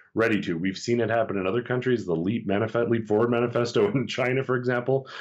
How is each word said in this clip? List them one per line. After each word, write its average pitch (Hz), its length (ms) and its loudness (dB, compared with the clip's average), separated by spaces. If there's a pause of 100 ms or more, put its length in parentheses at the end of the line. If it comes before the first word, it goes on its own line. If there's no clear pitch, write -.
(160)
ready 110 260 2
to. 87 160 -4
We've 95 200 -4
seen 120 220 0
it 113 100 0
happen 110 280 0
in 95 80 0
other 117 160 0
countries. 123 440 0
The 87 100 -2
Leap 95 320 -2
Manifest, 110 420 0
Leap 117 180 0
Forward 110 220 4
Manifesto 120 640 2
<laughs> - 20 0
in 127 140 0
China, 131 360 0
for 127 120 -2
example, 127 520 0 (140)